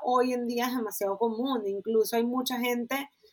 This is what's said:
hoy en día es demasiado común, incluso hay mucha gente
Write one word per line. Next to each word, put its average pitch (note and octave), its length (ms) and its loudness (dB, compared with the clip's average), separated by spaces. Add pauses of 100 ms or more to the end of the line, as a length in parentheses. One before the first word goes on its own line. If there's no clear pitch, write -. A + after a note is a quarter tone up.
hoy B3 300 4
en A#3+ 140 -2
día A#3+ 200 0
es B3 80 -2
demasiado G3+ 420 -2
común, A#3 500 0
incluso G#3+ 480 2
hay A#3 100 2
mucha B3+ 320 -2
gente B3 520 -2 (240)